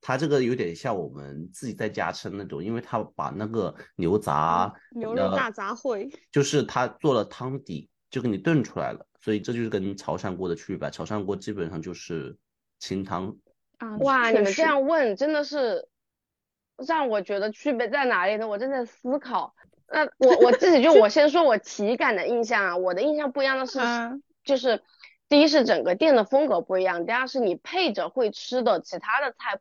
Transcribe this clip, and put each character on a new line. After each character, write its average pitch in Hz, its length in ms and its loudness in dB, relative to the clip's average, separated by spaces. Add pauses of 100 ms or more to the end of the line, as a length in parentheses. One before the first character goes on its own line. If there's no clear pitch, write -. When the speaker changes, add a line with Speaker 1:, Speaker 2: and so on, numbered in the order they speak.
Speaker 1:
它 131 160 -2
这 156 100 -2
个 139 160 2
有 120 100 0
点 92 220 -4
像 120 180 -6
我 85 140 -6
们 71 460 -14
自 - 120 -16
己 113 80 -8
在 110 140 -6
家 95 240 -4
吃 - 180 -10
的 92 60 -12
那 101 80 -10
种， 73 180 -10
因 104 120 -6
为 117 80 -6
它 117 180 -6 (160)
把 71 140 -6
那 98 180 -8
个 110 260 -4 (220)
牛 92 240 0
杂， 82 540 0 (200)
Speaker 2:
嗯， 233 60 -10
牛 226 160 -6
肉 - 180 0
大 247 160 -2
杂 208 240 -10
烩。 233 380 -6
Speaker 1:
呃， - 80 -20 (100)
就 143 140 2
是 143 180 0
它 123 260 -2
做 143 260 -2
了 107 100 2
汤 131 400 -10
底， - 260 -12 (200)
就 127 120 -6
给 123 60 -2
你 101 100 0
炖 151 240 2
出 - 200 -6
来 65 100 -4
了， - 140 -14 (160)
所 110 120 -2
以 104 60 -2
这 117 140 -8
就 117 100 -4
是 110 60 -4
跟 98 260 -4
潮 90 220 -6
汕 92 180 -6
锅 92 140 -6
的 85 40 -2
区 95 200 -10
别 85 40 -8
吧。 73 120 -6
潮 - 160 -10
汕 104 180 -6
锅 95 140 -4
基 104 160 -10
本 98 160 -6
上 82 120 -10
就 87 120 -12
是 73 440 -12 (420)
清 95 220 -6
汤。 95 320 -8 (440)
Speaker 2:
啊， 220 220 -12
Speaker 3:
哇， 262 300 2
Speaker 2:
确 226 40 2
实。 220 60 4
Speaker 3:
你 208 40 4
们 196 100 2
这 311 100 0
样 285 200 2
问， 269 320 0
真 294 160 0
的 294 120 0
是 262 440 -4 (1000)
让 311 220 0
我 214 140 0
觉 202 160 -4
得 214 120 -2
区 269 220 -2
别 233 160 -2
在 269 160 0
哪 190 220 2
里 214 100 0
呢？ 220 100 -4
我 208 80 -4
正 247 140 -4
在 254 160 -2
思 254 320 -6
考。 240 380 -6 (360)
那 311 120 0 (160)
我， 254 260 8
我 240 60 8
自 381 200 6
己 269 120 8
就， 320 100 8
Speaker 2:
<laughs> 254 80 12
Speaker 3:
我 214 80 8
先 302 180 6
说 320 160 4
我 240 140 4
体 214 400 -4
感 226 180 2
的 165 120 -2
印 233 160 0
象 214 200 0
啊， 180 140 -2
我 185 160 0
的 180 80 -2
印 302 160 2
象 285 140 -2
不 277 100 -4
一 269 40 2
样 269 120 0
的 262 80 -2
是， 254 140 -8
Speaker 2:
嗯。 240 420 -2 (220)
Speaker 3:
就 269 140 0
是 240 260 0 (440)
第 294 140 6
一 320 60 8
是 285 180 4
整 165 180 2
个 175 120 0
店 302 200 6
的 220 80 4
风 277 220 2
格 190 160 0
不 185 160 -2
一 185 60 0
样， 175 200 -2
第 165 100 -6
二 254 140 -2
是 262 120 -6
你 196 160 0
配 339 380 -4
着 175 160 -4
会 240 200 0
吃 254 320 -6
的 214 200 2
其 - 180 -12
他 240 220 -2
的 262 100 -4
菜 202 300 -10